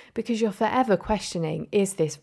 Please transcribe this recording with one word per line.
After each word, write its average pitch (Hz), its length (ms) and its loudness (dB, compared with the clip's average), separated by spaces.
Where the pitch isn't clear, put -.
because 220 260 -4
you're 226 100 2
forever 226 460 2
questioning, 165 760 -4
"Is 196 240 2
this 156 280 -2